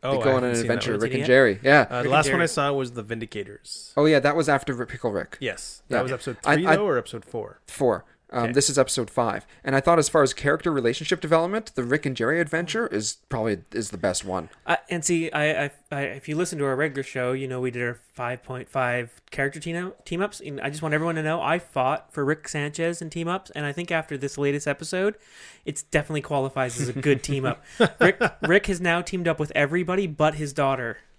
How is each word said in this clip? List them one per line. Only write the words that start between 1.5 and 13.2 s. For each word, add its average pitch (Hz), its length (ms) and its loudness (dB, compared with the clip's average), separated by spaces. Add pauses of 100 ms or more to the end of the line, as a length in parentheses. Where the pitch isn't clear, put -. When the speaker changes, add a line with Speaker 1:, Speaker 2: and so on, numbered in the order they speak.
Speaker 2:
Yeah. 139 180 8
Speaker 1:
Uh, 120 80 6
the - 60 -8
Speaker 3:
Rick 123 100 0
and 127 80 2
Speaker 1:
last 147 140 4
one 135 80 2
I 135 60 2
Speaker 3:
Jerry. 131 80 2
Speaker 1:
saw 143 260 0
was 131 180 -2
The 120 120 -8
Vindicators. 107 920 -10
Speaker 2:
Oh, 143 80 6
yeah, 156 160 8
that 147 160 2
was 156 140 2
after 139 240 2
Rick, 120 160 -6
Pickle 120 200 -4
Rick. 95 300 -6
Speaker 1:
Yes. - 480 -8
Speaker 2:
Yeah. - 80 -2
Speaker 1:
That 127 60 2
was 127 100 -2
episode 123 320 -6
Speaker 2:
I, 143 120 4
Speaker 1:
three, 170 100 2
Speaker 2:
I 156 100 6
Speaker 1:
though, 208 100 2
or 151 120 2
episode 113 260 -8
four? - 420 -10
Speaker 2:
Four. 113 380 0 (300)
Um, 120 100 0
Speaker 1:
Okay. 117 80 -2
Speaker 2:
this 135 180 4
is - 80 -2
episode 127 320 0
five. 113 360 -2 (160)
And 135 140 0
I 135 40 4
thought 170 180 6
as 147 100 4
far 156 140 4
as 135 100 4
character 156 400 0
relationship 135 480 0
development, 170 540 0
the 127 100 -2
Rick 139 220 0
and 131 100 -2
Jerry 139 240 2
adventure 170 460 -2
is 104 320 -4 (100)